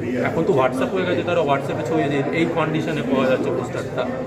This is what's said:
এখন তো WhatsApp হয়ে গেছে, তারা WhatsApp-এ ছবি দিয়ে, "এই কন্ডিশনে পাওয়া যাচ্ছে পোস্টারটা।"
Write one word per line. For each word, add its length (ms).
এখন 300
তো 60
WhatsApp 320
হয়ে 200
গেছে, 200
তারা 160
WhatsApp-এ 480
ছবি 140
দিয়ে, 200
"এই 120
কন্ডিশনে 460
পাওয়া 280
যাচ্ছে 200
পোস্টারটা।" 560